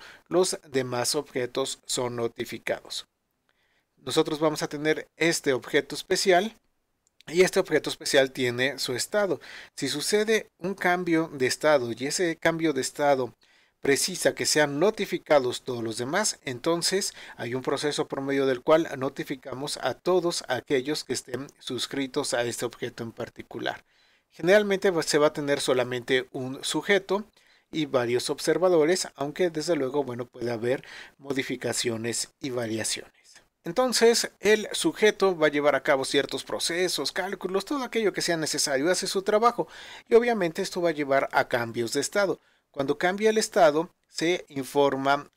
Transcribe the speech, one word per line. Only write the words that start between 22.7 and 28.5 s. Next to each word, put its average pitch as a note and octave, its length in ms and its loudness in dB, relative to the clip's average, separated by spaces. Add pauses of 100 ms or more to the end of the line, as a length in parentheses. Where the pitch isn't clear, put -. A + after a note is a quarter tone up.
en A2+ 80 -12
particular. - 720 -10 (460)
Generalmente G3 600 4
va, D#3+ 140 2
se - 140 2
va D3 100 6
a D3+ 60 0
tener C#3+ 260 -2
solamente B2+ 720 0
un C3+ 320 -8
sujeto G3 600 0 (480)
y D#3 140 -2
varios B2 420 0
observadores, E3 840 2